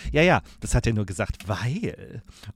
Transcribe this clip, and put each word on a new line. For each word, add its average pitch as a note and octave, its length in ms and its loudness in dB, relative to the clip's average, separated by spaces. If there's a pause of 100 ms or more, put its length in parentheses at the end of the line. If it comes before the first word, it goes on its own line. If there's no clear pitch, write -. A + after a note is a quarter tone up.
(140)
„Ja, D3 80 6
ja, E3 200 6 (200)
das - 140 -2
hat A#2 120 4
er A2+ 60 2
nur G#2+ 120 0
gesagt, F#2+ 440 -6
weil. B2 720 -4 (340)